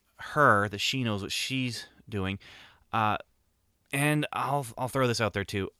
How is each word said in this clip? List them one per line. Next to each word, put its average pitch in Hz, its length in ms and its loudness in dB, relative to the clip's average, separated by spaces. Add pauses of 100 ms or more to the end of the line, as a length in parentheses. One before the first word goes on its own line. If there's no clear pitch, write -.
(180)
her 107 500 4
that 101 120 -6
she 131 240 0
knows 104 180 0
what 98 100 -6
she's 127 540 -4 (220)
doing. 98 300 -2 (540)
Uh, 107 260 2 (760)
and 147 400 2
I'll, 131 340 -2 (100)
I'll 123 120 -4
throw 131 180 2
this 117 140 0
out 107 120 2
there 101 120 -2
too. 98 360 -4